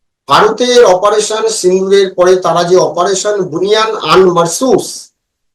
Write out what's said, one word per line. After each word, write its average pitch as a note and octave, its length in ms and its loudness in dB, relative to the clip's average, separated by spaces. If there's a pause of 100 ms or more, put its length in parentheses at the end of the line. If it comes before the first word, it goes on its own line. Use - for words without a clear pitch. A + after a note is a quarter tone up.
(280)
ভারতের A3+ 580 2
অপারেশন G#3 600 0
সিন্দুরের F#3+ 680 0
পরে F#3 220 2
তারা E3+ 280 -2
যে F3+ 140 2
অপারেশন F#3+ 640 -2
বুনিয়ান G#3 540 -2
আন F3+ 360 2
মারসুস, E3+ 760 -2 (480)